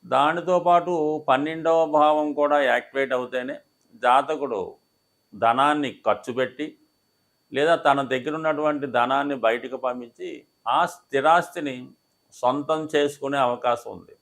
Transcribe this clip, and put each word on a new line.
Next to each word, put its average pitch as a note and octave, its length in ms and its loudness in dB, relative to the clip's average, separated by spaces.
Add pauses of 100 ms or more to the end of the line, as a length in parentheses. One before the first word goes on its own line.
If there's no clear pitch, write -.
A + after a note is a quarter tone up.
దానితో D#3+ 520 0 (100)
పాటు F3 260 4 (360)
పన్నెండవ D#3+ 500 2 (200)
భావం D3+ 280 4 (140)
కూడా D3 180 4 (140)
యాక్టివేట్ C3 460 -2
అవుతేనే B2+ 380 -6 (480)
జాతకుడు C3 560 2 (840)
ధనాన్ని C#3 460 2 (180)
ఖర్చు B2 300 -2
పెట్టి, C3 280 -4 (920)
లేదా D#3 200 2 (100)
తన C#3 160 4 (100)
దగ్గర C3 280 -4
ఉన్నటువంటి D3+ 460 -2 (120)
ధనాన్ని C3+ 480 0
బయటకు B2 400 -2
పంపించి B2 440 -8 (460)
ఆ - 20 2 (180)
స్థిరాస్తిని D3+ 800 0 (680)
సొంతం D3 380 0 (140)
చేసుకునే C#3+ 540 -2
అవకాశం A#2+ 480 -2
ఉంది. - 260 -20